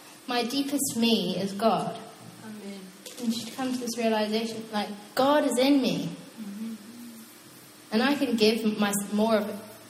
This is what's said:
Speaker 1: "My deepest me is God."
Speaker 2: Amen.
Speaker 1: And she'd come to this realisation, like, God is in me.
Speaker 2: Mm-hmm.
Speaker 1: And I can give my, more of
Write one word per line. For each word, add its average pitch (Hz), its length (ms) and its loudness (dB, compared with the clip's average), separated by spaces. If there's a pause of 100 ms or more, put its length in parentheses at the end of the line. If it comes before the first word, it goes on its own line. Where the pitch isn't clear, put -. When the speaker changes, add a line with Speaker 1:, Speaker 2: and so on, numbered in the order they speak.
(260)
Speaker 1:
"My 240 180 0
deepest 277 520 -2
me 202 400 2
is 196 160 -2
God." 180 460 0 (460)
Speaker 2:
Amen. 202 360 -14 (420)
Speaker 1:
And 226 120 0
she'd - 220 -8
come 254 160 -2
to 247 60 -2
this 233 180 -6
realisation, 220 760 0
like, 208 160 -2 (260)
God 285 300 4
is 233 140 2
in 277 240 6
me. 180 280 0 (300)
Speaker 2:
Mm-hmm. 220 340 -10 (1160)
Speaker 1:
And 226 100 4
I 277 120 4
can 240 220 2
give 214 420 4
my, 202 140 2 (200)
more 214 240 4
of 190 140 0 (400)